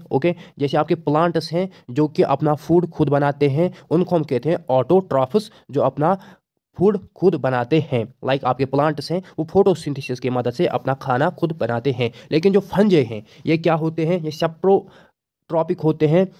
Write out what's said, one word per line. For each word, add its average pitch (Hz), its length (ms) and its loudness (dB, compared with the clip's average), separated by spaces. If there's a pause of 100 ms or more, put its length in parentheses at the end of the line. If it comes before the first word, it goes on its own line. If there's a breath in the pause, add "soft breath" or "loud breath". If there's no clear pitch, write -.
(100)
ओके। 170 240 0 (240 loud breath)
जैसे 139 180 -2
आपके 156 180 0
प्लांट्स 160 580 0
हैं 185 160 -2 (220 loud breath)
जो 151 160 0
कि 165 160 0
अपना 151 320 0
फूड 170 340 0
खुद 151 200 -2
बनाते 143 400 2
हैं, 165 220 0 (180 loud breath)
उनको 180 260 0
हम 160 80 0
कहते 131 260 -2
हैं 175 220 -2
autotrophs, 175 800 0 (200 soft breath)
जो 135 100 0
अपना 143 360 0 (600 loud breath)
फूड 196 200 2 (180)
खुद 170 200 2
बनाते 131 440 0 (120)
हैं। 123 100 0 (240)
like 135 200 -2
आपके 127 200 0
प्लांट्स 143 460 -2
हैं 180 100 -4 (180 loud breath)
वो 160 60 -4
फोटोसिंथेसिस 160 760 0
की 127 100 -4
मदद 123 240 -2
से 175 140 0
अपना 131 340 -2
खाना 135 280 0
खुद 170 300 -4
बनाते 117 320 -2
हैं। 117 200 -2 (200 loud breath)
लेकिन 165 220 2
जो 196 60 2
फंजे 190 440 2
हैं 110 180 -8 (240 loud breath)
ये 160 120 2
क्या 165 160 0
होते 160 320 -2
हैं, 175 160 0
ये 156 100 -6
सेप्रोट्रॉपिक - 1500 -2
होते 156 260 2
हैं, 175 180 4 (140 soft breath)